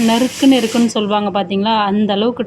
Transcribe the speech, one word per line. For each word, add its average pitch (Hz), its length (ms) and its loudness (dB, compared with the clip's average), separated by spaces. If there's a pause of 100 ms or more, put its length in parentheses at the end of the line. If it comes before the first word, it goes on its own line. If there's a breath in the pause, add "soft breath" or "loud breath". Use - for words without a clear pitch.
நறுக்குன்னு 254 520 2
இருக்குன்னு 226 360 0
சொல்லுவாங்க 208 400 0
பாத்தீங்களா, 202 380 -2 (160)
அந்த 208 260 0
அளவுக்கு 240 320 -2